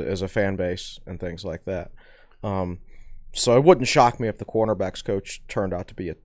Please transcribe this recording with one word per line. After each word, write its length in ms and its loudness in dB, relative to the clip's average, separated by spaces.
as 140 -2
a 60 -2
fan 260 0
base 500 -4
and 140 -10
things 260 -8
like 200 -8
that. 260 -6
Um, 340 -2
so 240 4
it 80 8
wouldn't 240 8
shock 300 6
me 100 -2
if 100 -2
the 60 -10
cornerbacks 600 0
coach 420 -4
turned 260 -2
out 160 -6
to 60 -18
be 140 -6
a, 160 -8